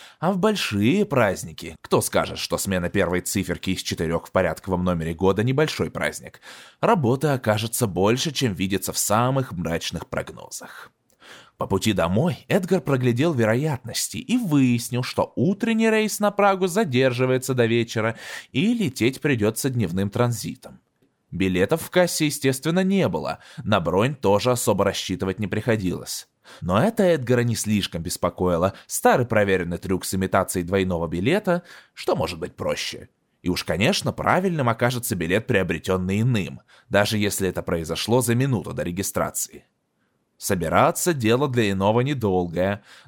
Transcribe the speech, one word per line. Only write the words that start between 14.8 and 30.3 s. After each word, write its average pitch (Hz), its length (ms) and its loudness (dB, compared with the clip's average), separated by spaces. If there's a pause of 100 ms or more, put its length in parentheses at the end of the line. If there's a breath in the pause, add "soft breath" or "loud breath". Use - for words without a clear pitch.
что - 320 -2
утренний 220 520 2
рейс 214 300 2
на 208 140 2
Прагу 196 340 2
задерживается 131 880 2
до 120 120 4
вечера 113 520 0 (320 loud breath)
и 202 240 2
лететь 139 460 0
придется 113 500 0
дневным 101 400 -2
транзитом. - 720 -4 (500)
Билетов 95 520 2
в - 80 -12
кассе, 175 360 2
естественно, 147 560 0
не 190 240 2
было, 78 320 -4 (240 loud breath)
на 104 160 2
бронь 95 380 2
тоже 101 340 2
особо 107 340 2
рассчитывать 95 540 -2
не 107 80 -4
приходилось. 101 840 -2 (320 loud breath)
Но 95 200 2
это 214 220 2
Эдгара 131 380 2
не 120 160 0
слишком 98 460 -2
беспокоило. 90 720 0 (120)
Старый 175 400 2
проверенный 95 520 2
трюк 87 260 -2
с - 100 -6
имитацией 95 500 0